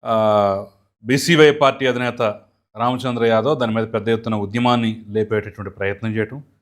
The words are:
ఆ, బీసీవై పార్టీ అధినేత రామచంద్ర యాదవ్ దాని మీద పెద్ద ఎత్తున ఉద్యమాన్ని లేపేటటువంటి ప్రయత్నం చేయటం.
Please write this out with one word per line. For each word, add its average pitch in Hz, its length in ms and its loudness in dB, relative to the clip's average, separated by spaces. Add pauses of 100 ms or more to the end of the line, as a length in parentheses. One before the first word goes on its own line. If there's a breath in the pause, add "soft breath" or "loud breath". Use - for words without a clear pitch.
ఆ, 104 600 2 (380)
బీసీవై 147 460 6
పార్టీ 139 360 0
అధినేత 123 360 -2 (540)
రామచంద్ర 120 480 -2
యాదవ్ 113 340 2
దాని 117 160 -2
మీద 110 200 -2
పెద్ద 107 140 -2
ఎత్తున 113 260 -2
ఉద్యమాన్ని 113 760 0
లేపేటటువంటి 104 600 -4
ప్రయత్నం 101 460 -6
చేయటం. 120 260 -6 (200)